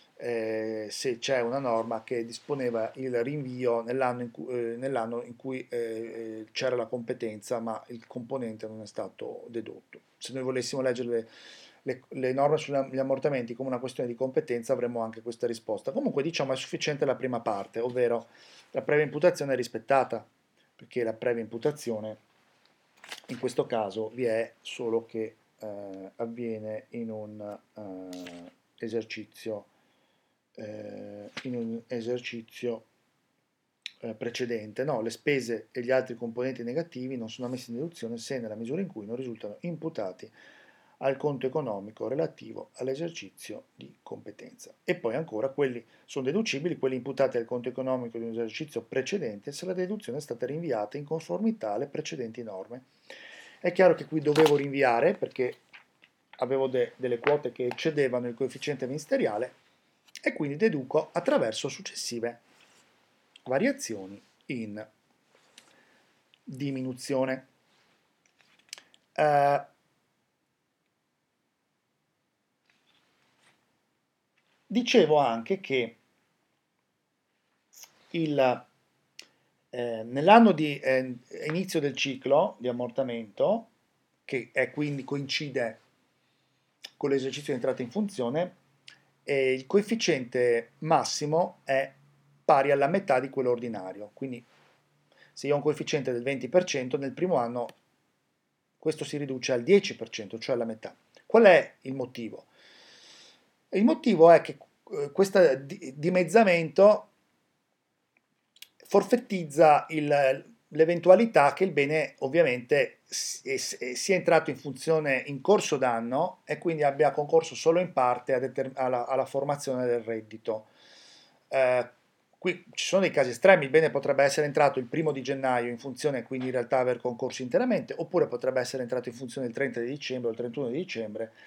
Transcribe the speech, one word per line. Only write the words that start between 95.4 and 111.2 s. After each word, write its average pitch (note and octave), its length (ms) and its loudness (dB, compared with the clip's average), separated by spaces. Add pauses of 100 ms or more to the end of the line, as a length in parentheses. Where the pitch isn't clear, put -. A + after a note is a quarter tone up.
io C#3+ 60 4
ho D3 40 4
un C#3+ 60 -2
coefficiente D3 480 0
del A#2+ 100 -2
venti B2+ 260 -4
per F3+ 180 4
cento, C3 320 -2
nel C3+ 140 -4
primo E3+ 260 0
anno A#2+ 300 -2 (1080)
questo D#3 260 -4
si D3 140 -6
riduce C3+ 340 -4
al A#2+ 120 0
dieci F3 320 4
per - 140 -10
cento, G#2+ 280 -10
cioè C3 160 -4
alla A#2 120 0
metà. A2+ 300 -10 (300)
Qual A3+ 200 8
è E3 360 8
il C3+ 140 -8
motivo? A#2+ 500 -8 (1200)
Il G3 140 2
motivo G3+ 480 8
è D#3+ 100 10
che, - 160 -12 (340)
eh, C#3+ 200 -4
questo F#3+ 440 6
di-, C#3 400 -10
dimezzamento F3+ 1120 4 (1800)
forfettizza D#3+ 1040 4
il, C#3+ 560 2 (240)
l'eventualità E3 840 6